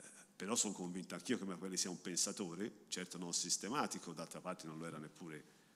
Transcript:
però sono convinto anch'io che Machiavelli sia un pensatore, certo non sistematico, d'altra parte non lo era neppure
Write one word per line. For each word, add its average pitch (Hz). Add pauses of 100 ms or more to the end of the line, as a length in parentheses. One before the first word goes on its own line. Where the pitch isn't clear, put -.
(360)
però 98
sono 110
convinto 90
anch'io 104
che 92
Machiavelli 92
sia 92
un 87
pensatore, 92
certo -
non 87
sistematico, 95
d'altra 82
parte 87
non 80
lo 82
era 80
neppure 78 (320)